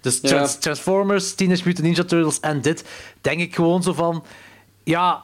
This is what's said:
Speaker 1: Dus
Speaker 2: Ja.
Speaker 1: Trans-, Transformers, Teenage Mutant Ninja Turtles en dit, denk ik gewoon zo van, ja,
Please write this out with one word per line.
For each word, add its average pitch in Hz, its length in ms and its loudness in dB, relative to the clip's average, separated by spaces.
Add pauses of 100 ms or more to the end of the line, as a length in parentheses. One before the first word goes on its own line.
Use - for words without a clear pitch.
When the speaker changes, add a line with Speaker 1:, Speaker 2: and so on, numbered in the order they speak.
Speaker 1:
Dus 127 200 -2
Speaker 2:
Ja. 143 80 0
Speaker 1:
Trans-, 139 280 2
Transformers, 190 760 0
Teenage 180 300 2
Mutant 175 220 0
Ninja 170 160 2
Turtles 165 360 2
en 151 220 -2
dit, 160 220 -2 (380)
denk 139 180 -2
ik 175 160 -4
gewoon 175 280 2
zo 185 100 0
van, 165 300 -2 (600)
ja, 170 400 2